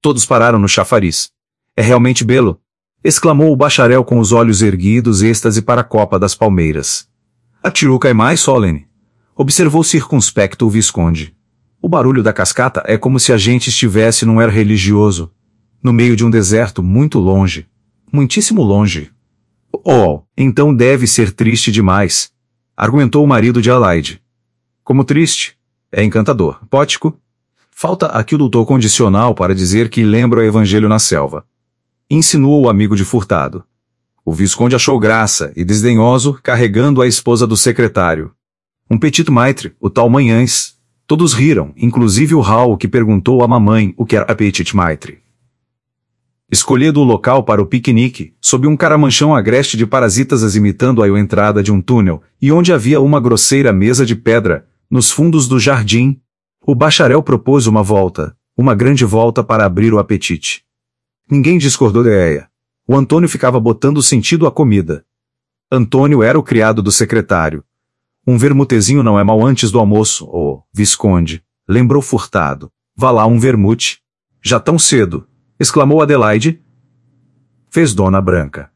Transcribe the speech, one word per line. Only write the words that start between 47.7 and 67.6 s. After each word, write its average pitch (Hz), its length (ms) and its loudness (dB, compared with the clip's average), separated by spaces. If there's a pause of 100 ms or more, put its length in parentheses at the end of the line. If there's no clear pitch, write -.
sob 135 260 0
um 151 80 2
caramanchão 151 580 2
agreste 117 440 0
de 113 80 0
parasitas 120 580 -2
as 104 120 0
imitando 110 460 0
a 101 180 2
entrada 104 440 0
de 104 80 -2
um 98 80 2
túnel, 92 420 0 (200)
e 139 100 2
onde 175 220 2
havia 139 260 0
uma 143 200 2
grosseira 123 520 0
mesa 117 340 2
de 113 100 -2
pedra, 110 520 -2 (220)
nos 123 220 0
fundos 156 360 0
do 127 120 0
jardim, 120 600 0 (460)
o 139 100 0
bacharel 147 480 2
propôs 131 420 0
uma 110 160 2
volta, 92 540 -2 (200)
uma 123 200 0
grande 127 300 2
volta 110 380 0
para 110 220 0
abrir 101 280 0
o 104 40 2
apetite. 95 680 -6 (640)
Ninguém 143 280 2
discordou 123 460 0
da 117 60 4
ideia. 85 400 0 (380)
O 123 80 2
Antônio 151 340 0
ficava 127 300 -2
botando 135 420 -2
sentido 151 440 0
à 143 60 0
comida. 98 520 -2 (680)
Antônio 131 500 2
era 120 160 2
o 151 60 0
criado 110 400 0
do 98 80 0
secretário. 85 720 -2 (640)